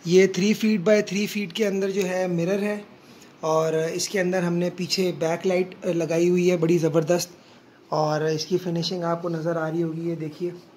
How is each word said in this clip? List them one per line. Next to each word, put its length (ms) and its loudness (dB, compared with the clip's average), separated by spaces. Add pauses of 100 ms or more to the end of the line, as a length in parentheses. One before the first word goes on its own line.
ये 220 6
three 260 2
feet 300 0
by 180 4
three 240 -4
feet 260 -6
के 120 -2
अंदर 260 0
जो 120 -2
है 260 -2
mirror 320 0
है 240 -4 (600)
और 340 2
इसके 400 -2
अंदर 240 0
हमने 280 0
पीछे 420 -2
बैक 340 -2
लाइट 400 -2
लगाई 420 0
हुई 200 4
है 80 4
बड़ी 220 4
ज़बरदस्त 520 2 (640)
और 360 0
इसकी 300 -2
finishing 460 -4
आपको 240 -2
नज़र 300 -2
आ 100 -2
रही 120 -2
होगी, 280 -2
ये 80 -4
देखिए। 360 -6 (240)